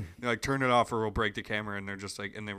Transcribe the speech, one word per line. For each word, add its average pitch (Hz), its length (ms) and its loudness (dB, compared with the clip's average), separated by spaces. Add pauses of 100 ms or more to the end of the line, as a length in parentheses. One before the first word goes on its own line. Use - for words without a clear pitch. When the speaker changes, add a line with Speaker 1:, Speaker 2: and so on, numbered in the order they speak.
Speaker 1:
<clears throat> - 120 -18
Speaker 2:
They're 120 120 0
like, 113 120 0
"Turn 135 180 0
it 131 100 4
off 120 220 6
or 117 100 2
we'll 107 100 0
break 107 220 0
the 113 100 -4
camera." 107 340 -2
And 98 100 -6
they're 101 60 -6
just 98 240 -8
like, 101 180 -6
and 107 120 -6
the 101 100 -6